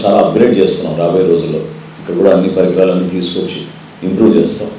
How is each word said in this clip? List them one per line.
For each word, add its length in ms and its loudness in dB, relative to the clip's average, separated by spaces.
చాలా 120 4
అప్‌గ్రేడ్ 400 2
చేస్తున్నాం 400 0
రాబోయే 280 0
రోజుల్లో. 320 0
ఇక్కడ 580 -10
కూడా 140 4
అన్ని 180 2
పరికరాలన్నీ 600 0
తీసుకొచ్చి 540 -6
ఇంప్రూవ్ 340 2
చేస్తాం. 320 -2